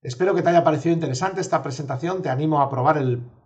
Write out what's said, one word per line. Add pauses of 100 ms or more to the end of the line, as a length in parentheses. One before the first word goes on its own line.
Espero
que
te
haya
parecido
interesante
esta
presentación.
Te
animo
a
probar
el (140)